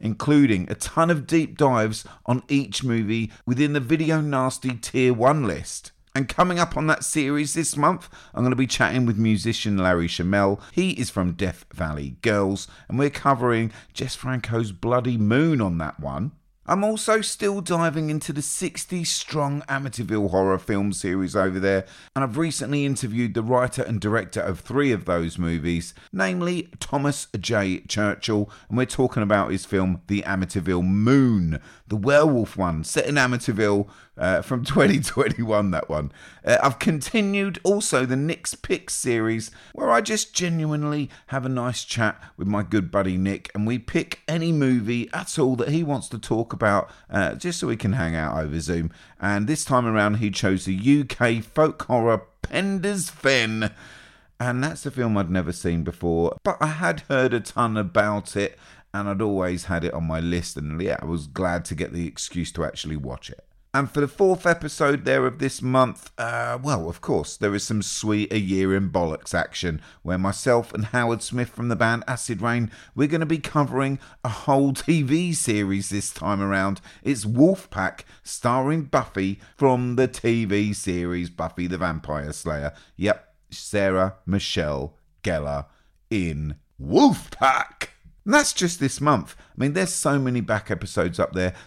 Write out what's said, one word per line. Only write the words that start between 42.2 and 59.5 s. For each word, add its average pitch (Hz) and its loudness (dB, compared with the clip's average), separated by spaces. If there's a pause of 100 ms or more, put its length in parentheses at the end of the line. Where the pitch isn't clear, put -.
with 92 -4
my 101 2
good 92 0
buddy 95 2
Nick, 95 -2
and 104 -2
we 120 0
pick - -4
any 165 0
movie 120 2
at - -6
all 131 4
that 120 0
he 160 0
wants 143 -4
to 117 -10
talk 113 -2
about, 101 2 (180)
uh, - 0
just 175 -6
so 139 -2
we 120 0
can 104 0
hang 82 0
out 76 -2
over 78 -2
Zoom. 80 -2 (300)
And 101 0
this 151 -2
time 127 2
around, 107 2
he 110 0
chose 95 0
the 95 -2
U 135 4
K 117 0
folk - 0
horror 117 2 (160)
Penda's 196 -2
Fen. 110 0 (680)
And 123 -2
that's 151 -4
a 139 -6
film 117 0
I'd 95 0
never 90 0
seen 85 -2
before, 85 0
but 190 0
I 156 2
had 160 -2
heard 131 2
a 117 0
ton 113 -2
about 104 0
it, 101 -2 (380)
and 101 -4
I'd 98 -2
always 92 -2